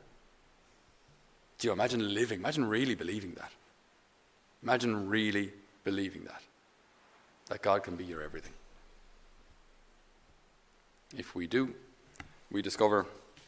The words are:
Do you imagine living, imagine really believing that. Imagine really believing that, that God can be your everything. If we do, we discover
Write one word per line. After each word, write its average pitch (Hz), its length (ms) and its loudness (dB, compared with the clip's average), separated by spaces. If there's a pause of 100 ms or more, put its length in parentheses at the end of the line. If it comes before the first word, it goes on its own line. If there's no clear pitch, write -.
(1600)
Do 117 100 0
you 104 40 4
imagine 107 420 2
living, 110 260 0
imagine 147 260 0
really 113 280 2
believing 92 400 -6
that. - 160 -14 (1120)
Imagine 113 460 2
really 101 440 2 (320)
believing 98 400 -2
that, - 180 -16 (1080)
that 101 140 -8
God 101 200 4
can 87 140 -6
be 90 80 -6
your 82 180 -8
everything. 76 300 -10 (2750)
If - 180 -8
we 90 120 -4
do, 123 280 2 (760)
we 101 120 -2
discover 101 440 4 (420)